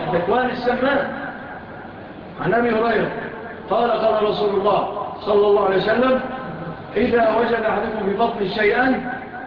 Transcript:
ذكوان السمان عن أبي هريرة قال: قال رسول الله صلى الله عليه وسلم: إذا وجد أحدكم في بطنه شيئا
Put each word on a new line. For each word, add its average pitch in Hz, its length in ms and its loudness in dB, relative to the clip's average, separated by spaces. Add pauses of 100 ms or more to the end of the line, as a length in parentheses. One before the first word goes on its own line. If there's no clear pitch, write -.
(140)
ذكوان 233 360 2
السمان 247 580 0 (1400)
عن 190 100 2
أبي 240 160 2
هريرة 220 400 2 (600)
قال: 233 200 2
قال 214 320 2
رسول 202 380 0
الله 202 460 0 (140)
صلى 208 260 4
الله 202 180 6
عليه 190 120 2
وسلم: 240 440 2 (760)
إذا 226 400 4
وجد 226 280 2
أحدكم 214 460 -2
في 196 60 -2
بطنه 208 320 0
شيئا 240 640 2 (360)